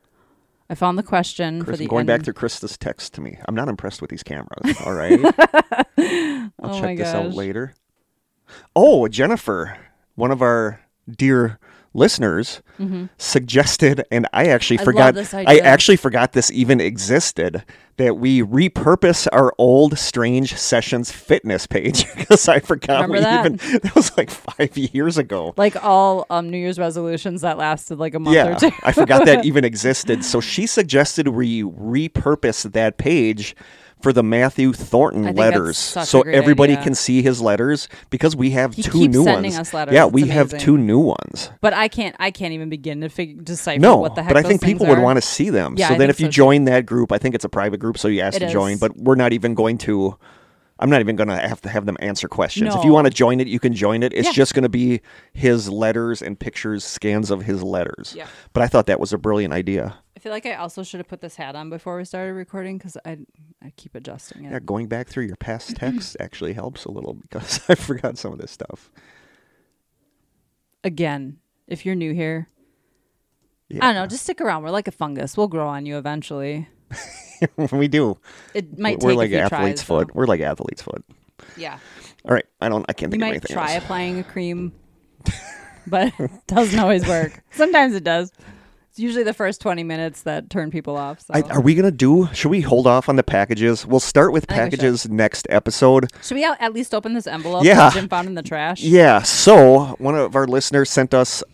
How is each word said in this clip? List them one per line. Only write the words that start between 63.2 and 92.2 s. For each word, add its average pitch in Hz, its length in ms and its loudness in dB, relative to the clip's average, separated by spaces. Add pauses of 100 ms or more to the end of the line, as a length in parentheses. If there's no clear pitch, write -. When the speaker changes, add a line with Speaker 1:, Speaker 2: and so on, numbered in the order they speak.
Speaker 1:
I 156 120 -20
keep - 200 -20
adjusting 135 500 -20
it. 139 60 -16
Speaker 2:
Yeah, 131 80 -10
going 107 280 -8
back 117 200 -8
through 127 180 -10
your 92 100 -12
past 117 400 -12
Speaker 1:
<clears throat> - 20 -
Speaker 2:
texts 185 420 -10
actually 90 340 -12
helps - 320 -14
a - 60 -12
little, - 240 -14
because - 500 -12
<laughs> - 40 -2
I 180 60 6
forgot 123 420 -8
some - 160 -14
of - 60 -16
this - 120 -18
stuff. - 400 -20 (1900)
Speaker 1:
Again, 147 540 -8 (300)
if 170 180 -14
you're 190 100 -4
new 165 180 -6
here, 160 360 -8 (1200)
Speaker 2:
Yeah. - 140 -12
Speaker 1:
I 254 100 2
don't - 100 -2
know, 190 40 -8
just 226 160 -12
stick - 180 -8
around. 170 220 -4
We're 156 80 -10
like 202 160 -6
a 190 40 -8
fungus. 139 440 -10
We'll 208 140 0
grow 156 180 -6
on 143 180 -10
you 147 120 -10
eventually. 147 680 -10 (240)
Speaker 2:
<laughs> - 160 -16 (640)
We 143 160 0
do. 139 300 0 (380)
Speaker 1:
It 165 240 -10
might 208 200 -4
Speaker 2:
We're 127 120 2
Speaker 1:
take 123 40 2
a - 40 0
Speaker 2:
like 110 100 0
Speaker 1:
few 98 80 -2
Speaker 2:
athlete's 143 440 -2
Speaker 1:
tries, - 20 -16
Speaker 2:
foot. 82 240 -2
Speaker 1:
though. - 80 -20
Speaker 2:
We're 131 100 -2
like 92 160 0
athlete's - 400 -8
foot. - 240 -16 (500)
Speaker 1:
Yeah. 156 220 -16 (480)
Speaker 2:
All 123 80 -2
right. 120 120 -2 (140)
I - 80 -4
don't, 110 220 -2
I - 40 -6
can't - 180 -8
Speaker 1:
We 208 80 -6
Speaker 2:
think - 20 -4
of 220 60 -4
Speaker 1:
might - 80 -6
Speaker 2:
anything - 180 -12
Speaker 1:
try 160 220 -6
Speaker 2:
else. 175 80 -8
Speaker 1:
applying 180 340 -8
a 185 60 -10
cream, 175 500 -10 (500)
Speaker 2:
<laughs> - 640 -12
Speaker 1:
but 208 320 -2
it 135 140 -6 (160)
doesn't 214 320 2
always 185 280 2
work. 165 440 -4
Sometimes 302 420 2
it 190 100 -6
does. 170 280 -2 (580)
It's - 80 -20
usually 233 260 -4
the 214 120 -2
first 196 260 -6
twenty 175 220 -4
minutes 165 400 -8
that 156 260 -8
turn 160 220 -6
people 151 260 -8
off. 143 240 -10
So. - 140 -20
Speaker 2:
I, 156 60 2
are 143 200 0
we 147 140 4
gonna 190 160 4
do, 151 420 4